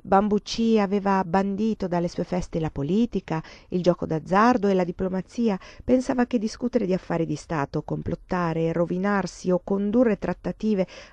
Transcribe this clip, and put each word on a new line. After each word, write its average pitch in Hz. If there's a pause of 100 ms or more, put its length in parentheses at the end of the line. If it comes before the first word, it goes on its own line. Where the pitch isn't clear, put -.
Bambucci 208
aveva 196
bandito 196
dalle 175
sue 175
feste 175
la 156
politica, 170 (260)
il 180
gioco 175
d'azzardo 190
e 196
la 185
diplomazia. 185 (240)
Pensava 254
che 247
discutere 220
di 180
affari 170
di 151
Stato, 151
complottare, 165
rovinarsi 185
o 180
condurre 208
trattative 185 (260)